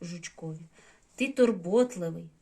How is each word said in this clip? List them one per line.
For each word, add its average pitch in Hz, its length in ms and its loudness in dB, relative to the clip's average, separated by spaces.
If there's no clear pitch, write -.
жучкові. 165 680 -10
«Ти 262 120 0
турботливий, 185 1000 2